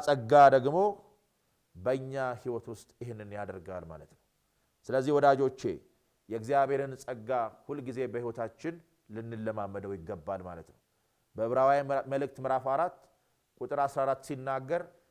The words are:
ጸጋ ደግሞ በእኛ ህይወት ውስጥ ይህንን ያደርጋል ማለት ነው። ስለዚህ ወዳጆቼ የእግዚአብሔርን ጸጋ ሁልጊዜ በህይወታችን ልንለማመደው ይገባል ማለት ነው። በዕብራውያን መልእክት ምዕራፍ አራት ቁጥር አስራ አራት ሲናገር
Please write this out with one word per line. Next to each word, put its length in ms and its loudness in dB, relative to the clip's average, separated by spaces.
ጸጋ 300 0
ደግሞ 260 4
በእኛ 380 -4
ህይወት 320 -8
ውስጥ 300 -14
ይህንን 340 -12
ያደርጋል 540 -10
ማለት 260 -18
ነው። 80 -20
ስለዚህ 240 0
ወዳጆቼ 480 4
የእግዚአብሔርን 680 0
ጸጋ 320 -12
ሁልጊዜ 460 -10
በህይወታችን 680 -8
ልንለማመደው 840 -8
ይገባል 500 -8
ማለት 240 -14
ነው። 100 -20
በዕብራውያን 520 2
መልእክት 320 -4
ምዕራፍ 280 -2
አራት 280 0
ቁጥር 180 -4
አስራ 220 0
አራት 220 0
ሲናገር 580 -4